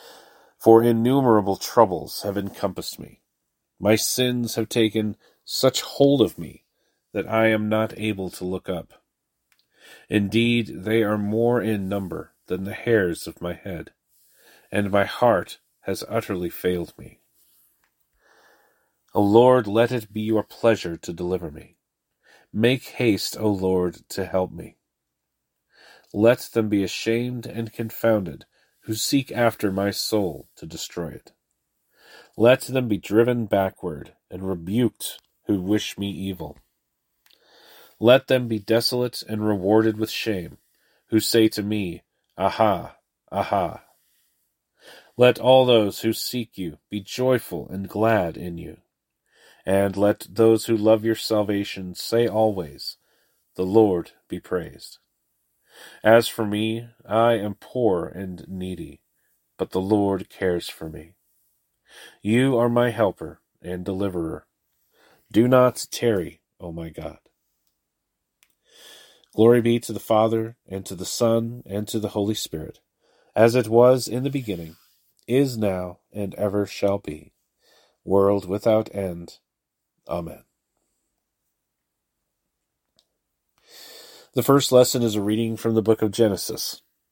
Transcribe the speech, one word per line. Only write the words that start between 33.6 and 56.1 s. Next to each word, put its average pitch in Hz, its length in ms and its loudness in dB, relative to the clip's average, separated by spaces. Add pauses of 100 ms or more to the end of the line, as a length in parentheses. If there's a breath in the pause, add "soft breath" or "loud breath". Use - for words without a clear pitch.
and 92 180 -8
rebuked 95 720 -4 (240)
who 101 160 0
wish 104 340 -2
me 101 140 -6
evil. 90 480 -10 (1400 soft breath)
Let 123 280 6
them 127 200 0
be 110 120 -2
desolate 123 600 -2
and 107 260 -4
rewarded 107 500 2
with 107 120 -4
shame, 90 480 -6 (500)
who 113 120 2
say 110 300 4
to - 120 -4
me, 101 400 -6 (340)
"Aha, 95 640 0 (340)
aha." 95 540 -4 (1300 loud breath)
Let 123 240 6
all 131 260 6
those 110 360 4
who 110 120 0
seek - 440 -8
you 87 220 -8 (100)
be 104 100 -8
joyful 120 720 -2
and 95 180 -10
glad 104 480 0
in 87 220 -10
you. 80 240 -16 (840 soft breath)
And 98 300 2
let 101 340 0
those 113 360 4
who 113 100 0
love 107 300 4
your 113 100 0
salvation 101 800 -4
say 117 320 0
always, 95 720 -4 (580)
"The 92 100 -2
Lord 98 460 4 (160)
be - 140 -10
praised." 80 560 -10 (1080 loud breath)
As 113 240 6